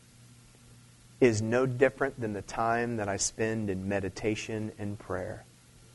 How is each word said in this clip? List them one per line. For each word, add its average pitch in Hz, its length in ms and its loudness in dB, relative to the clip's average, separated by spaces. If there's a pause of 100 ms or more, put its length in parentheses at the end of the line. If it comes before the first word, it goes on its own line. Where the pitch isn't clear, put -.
(1200)
is 113 200 8
no 120 260 2
different 131 540 2
than 110 120 -2
the 98 100 -4
time 117 540 0
that 104 120 -2
I 98 100 -2
spend 110 520 -2
in 95 180 -2
meditation 107 880 -2
and 104 200 -6
prayer." 95 460 -6 (500)